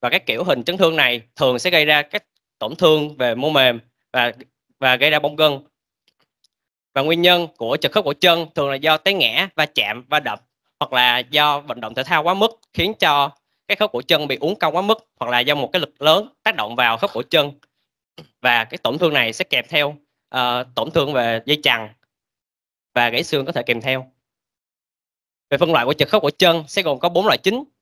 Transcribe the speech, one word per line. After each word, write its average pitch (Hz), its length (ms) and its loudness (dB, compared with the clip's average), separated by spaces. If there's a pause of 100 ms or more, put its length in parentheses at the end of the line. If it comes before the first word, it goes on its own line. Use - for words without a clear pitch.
Và 123 80 -2
các 175 160 -2
kiểu 123 180 -2
hình 139 200 0
chấn 175 140 -4
thương 165 180 2
này 123 260 2 (140)
thường 127 240 0
sẽ 180 100 -2
gây 160 160 4
ra 151 160 4
các 202 220 -8 (360)
tổn 113 160 -8
thương 156 420 2
về 123 180 0
mô 135 140 -2
mềm 131 300 2 (340)
và, 120 180 0 (480)
và 127 160 2
gây 135 140 2
ra 151 100 2
bong 147 160 -4
gân. 151 240 0 (1300)
Và 135 80 -2
nguyên 165 200 0
nhân 175 260 4 (100)
của 117 200 -2
chật 147 140 -2
khớp 208 140 0
cổ 143 80 -2
chân 170 420 0
thường 143 140 -2
là 139 60 -4
do 156 220 0
té 196 160 -2
ngã, 156 420 0
va 151 100 0
chạm, 117 440 -4
va 151 100 2
đập, 113 220 -8 (380)
hoặc - 140 -6
là 123 260 2
do 147 400 0
vận 127 220 -12
động 113 140 -10
thể 127 80 -4
thao 156 200 0
quá 170 100 2
mức 208 180 2 (220)
khiến 185 260 -2
cho 143 320 2 (360)
cái 202 80 -2
khớp 208 160 -2
cổ 123 100 -6
chân 151 260 0
bị 156 140 -4
uốn 170 180 -2
cong 156 160 -2
quá 180 60 0
mức, 214 160 0 (220)
hoặc 120 120 -6
là 123 80 2
do 139 160 0
một 135 180 -4
cái 185 60 2
lực - 220 -10
lớn 160 320 2 (100)
tác 214 120 0
động 113 200 -6
vào 120 220 2
khớp 202 160 -2
cổ 117 160 -6
chân. 147 220 0 (920)
Và 120 220 2
cái 117 140 -12
tổn 127 200 -2
thương 165 160 0
này 117 200 0
sẽ 185 160 -6
kèm 127 200 -2
theo, 147 260 -2 (340)
ờ, 123 360 -2 (100)
tổn 120 160 -6
thương 147 220 0
về 117 320 0
dây 151 180 0
chằng 113 260 0 (1040)
và 120 160 2
gãy 120 140 -4
xương 139 220 -4
có 156 60 -10
thể 127 120 -4
kèm 120 180 -2
theo. 131 300 -4 (1400)
Về 139 80 0
phân 160 140 2
loại 131 140 2
của 139 80 0
chật 143 160 0
khớp 214 120 2
cổ 143 80 0
chân 165 380 2
sẽ - 140 -4
gồm 147 180 -2
có 175 100 0
bốn 175 160 0
loại 185 120 2
chính. 240 260 -2 (180)